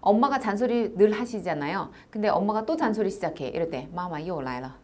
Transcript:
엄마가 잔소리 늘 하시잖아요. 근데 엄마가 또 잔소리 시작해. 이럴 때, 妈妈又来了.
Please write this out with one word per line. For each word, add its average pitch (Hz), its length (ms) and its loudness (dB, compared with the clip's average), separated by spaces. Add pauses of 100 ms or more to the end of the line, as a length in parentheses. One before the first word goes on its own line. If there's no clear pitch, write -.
엄마가 262 380 4
잔소리 233 560 0
늘 208 160 8
하시잖아요. 180 760 -4 (200)
근데 214 200 -2
엄마가 214 360 2
또 320 100 0
잔소리 214 340 0
시작해. 160 380 -4
이럴 165 220 -2
때, 151 240 -6
妈妈又来了. 151 920 -6